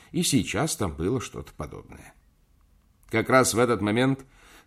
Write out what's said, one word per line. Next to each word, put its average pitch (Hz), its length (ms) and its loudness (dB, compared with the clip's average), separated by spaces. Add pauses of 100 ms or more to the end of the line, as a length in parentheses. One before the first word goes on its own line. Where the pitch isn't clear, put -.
(120)
и 175 100 -2
сейчас 127 540 0
там 87 180 -4
было 95 260 -2
что-то - 340 -12
подобное. - 600 -16 (960)
Как 110 180 0
раз 127 240 4
в 98 60 0
этот 117 240 2
момент – 127 420 2 (420)